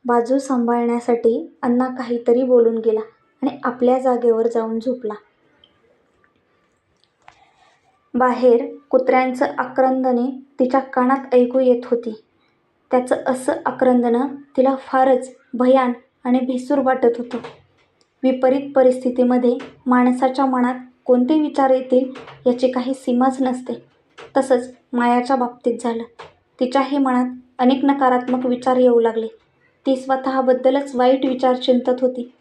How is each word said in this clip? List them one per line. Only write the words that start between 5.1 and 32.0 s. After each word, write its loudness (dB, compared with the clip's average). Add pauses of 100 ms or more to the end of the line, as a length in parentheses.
बाहेर 2 (140)
कुत्र्यांचं 0 (120)
आक्रंदने 0 (200)
तिच्या 2
कानात -2
ऐकू 2
येत 2
होती. -6 (680)
त्याचं 0 (100)
असं -2 (120)
आक्रंदन 0 (220)
तिला 2
फारच 0 (180)
भयान 2 (300)
आणि 0
भेसूर -2
वाटत 0
होतं. -10 (880)
विपरीत 0
परिस्थितीमध्ये 2 (280)
माणसाच्या 2
मनात -2 (300)
कोणते 2
विचार 0
येतील 2 (340)
याची 0
काही -4
सीमाच 0
नसते. -4 (640)
तसंच 0 (180)
मायाच्या 2
बाबतीत -4
झालं. -6 (560)
तिच्याही -2
मनात 0 (340)
अनेक 2
नकारात्मक 0
विचार 0
येऊ 4
लागले. 0 (580)
ती 2
स्वतःबद्दलच 0
वाईट 2
विचार 0
चिंतत 0